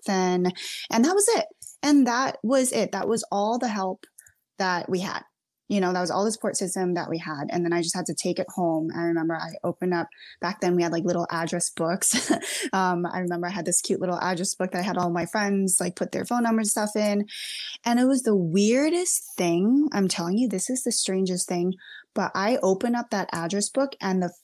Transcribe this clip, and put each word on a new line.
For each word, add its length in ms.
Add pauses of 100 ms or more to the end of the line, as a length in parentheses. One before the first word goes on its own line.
then. 460 (380)
And 140
that 100
was 140
it. 160 (380)
And 240
that 360
was 300
it. 200
That 160
was 220
all 280
the 100
help 360 (540)
that 300
we 120
had. 220 (460)
You 120
know, 120
that 80
was 100
all 140
the 60
support 260
system 380
that 140
we 80
had. 320
And 160
then 80
I 80
just 140
had 120
to 80
take 240
it 100
home. 460
I 80
remember 320
I 180 (100)
opened 320
up, 120 (340)
back 200
then 140
we 80
had, 100
like, 120
little 260
address 400
books. 640
<laughs> 40 (320)
Um, 340
I 120
remember 280
I 40
had 140
this 160
cute 200
little 180
address 360
book 160
that 80
I 40
had 140
all 140
my 140
friends, 560
like, 160
put 160
their 120
phone 180
numbers 320
and 140
stuff 60
in. 320 (580)
And 140
it 60
was 180
the 140
weirdest 840 (140)
thing. 560
I'm 160
telling 280
you, 120
this 200
is 140
the 100
strangest 560
thing. 260 (400)
But 200
I 280
opened 340
up 140
that 220
address 360
book, 320
and 220
the 100 (100)